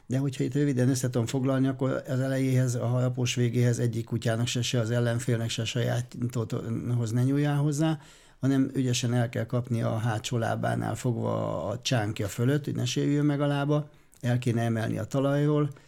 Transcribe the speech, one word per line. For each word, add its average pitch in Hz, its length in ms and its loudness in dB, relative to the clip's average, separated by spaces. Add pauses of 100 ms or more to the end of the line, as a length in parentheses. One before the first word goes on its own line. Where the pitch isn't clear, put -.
de 127 120 0
hogyha 139 260 0
itt 127 100 -2
röviden 139 340 2
össze 127 220 0
tudom 123 160 0
foglalni, 135 400 2
akkor 131 400 -2
az 127 140 -2
elejéhez, 131 540 2
a 113 120 -2
harapós 127 480 0
végéhez 120 440 2
egyik 113 260 -2
kutyának 117 420 0
se, 123 160 -2
se 120 180 0
az 110 100 0
ellenfélnek, 120 580 0
se - 160 -4
sajáthoz 120 1500 -2
ne 120 120 2
nyúljál 143 340 2
hozzá, 151 420 0 (420)
hanem 135 340 2
ügyesen 123 400 0
el 120 140 2
kell 117 180 -2
kapni 120 360 -2
a 117 140 0
hátsó 110 400 -2
lábánál 113 580 -2
fogva 110 720 -2
a 113 140 -6
csánkja 107 460 -2
fölött, 135 360 0
hogy 123 100 -4
ne 117 100 -2
sérüljön 143 400 0
meg 143 160 2
a 147 60 2
lába, 143 420 0 (320)
el 123 180 2
kéne 117 240 0
emelni 113 360 0
a 104 60 -4
talajról, 147 640 2 (180)